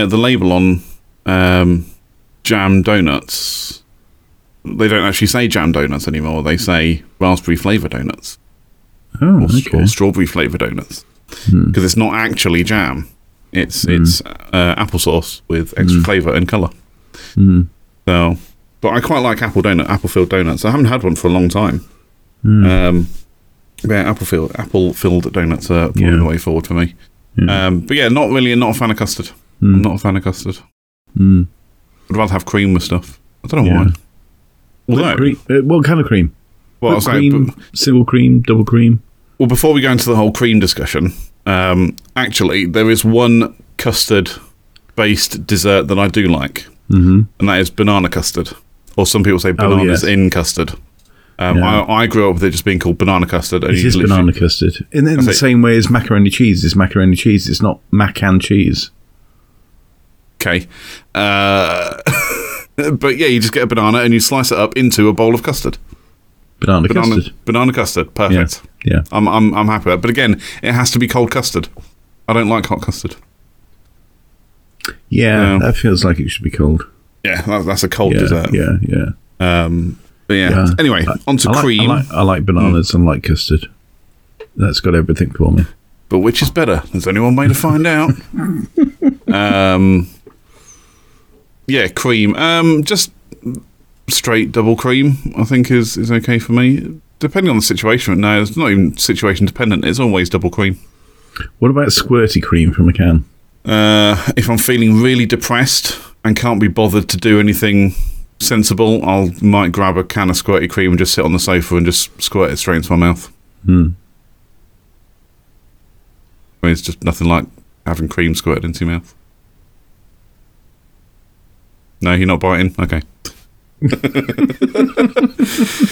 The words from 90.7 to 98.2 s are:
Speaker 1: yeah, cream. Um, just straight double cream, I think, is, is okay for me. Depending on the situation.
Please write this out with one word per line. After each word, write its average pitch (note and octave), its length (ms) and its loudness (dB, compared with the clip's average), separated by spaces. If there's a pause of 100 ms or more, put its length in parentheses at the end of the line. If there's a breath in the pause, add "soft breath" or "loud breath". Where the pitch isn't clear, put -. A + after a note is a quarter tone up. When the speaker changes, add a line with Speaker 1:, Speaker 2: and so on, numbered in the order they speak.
Speaker 1:
yeah, C3 200 0
cream. G#2+ 480 0
Um, E3 480 2
just G3 280 -4 (960)
straight A2+ 440 -2
double A2+ 240 2
cream, C3+ 420 0 (200)
I A2 60 0
think, B2 260 0
is, A#2+ 280 0
is A2+ 140 -4
okay A#2 280 0
for A#2 140 -4
me. B2+ 460 0 (200)
Depending F3 320 -2
on A#2 60 2
the G#2+ 40 2
situation. G#2+ 600 0